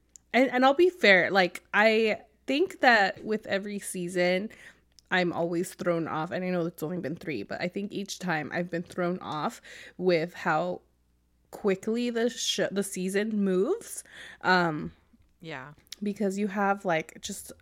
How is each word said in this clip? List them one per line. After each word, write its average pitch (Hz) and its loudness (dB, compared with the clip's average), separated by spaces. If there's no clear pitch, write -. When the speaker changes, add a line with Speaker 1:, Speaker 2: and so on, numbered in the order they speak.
Speaker 1:
And, 262 4
and 254 2
I'll 269 8
be 349 6
fair, 190 6
like, 185 2
I 220 4
think 302 -2
that 220 4
with 214 -4
every 202 -4
season, 180 -2
I'm 180 2
always 170 -2
thrown 170 -2
off. 156 -4
And 180 -4
I 180 -4
know 180 0
it's 170 -6
only 156 -6
been 160 -6
three, 123 -8
but - -10
I 175 -4
think 202 -6
each - -8
time 160 -4
I've 175 -4
been 170 -4
thrown 180 -4
off 151 -6
with 175 2
how 175 -2
quickly 220 -2
the 233 0
sh-, - -4
the 196 -2
season 202 -2
moves. 196 0
Um, 170 2
Speaker 2:
Yeah. 147 -14
Speaker 1:
because 202 -2
you 208 0
have, 196 0
like, 160 -2
just - -12